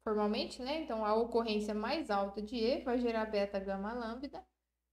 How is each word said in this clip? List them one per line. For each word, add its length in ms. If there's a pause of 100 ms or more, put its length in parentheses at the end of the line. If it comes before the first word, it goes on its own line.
Formalmente, 580
né? 200
Então, 240
a 80
ocorrência 640
mais 340
alta 320
de 140
E 260
vai 160
gerar 280
beta, 340
gama, 340
lambda. 500 (500)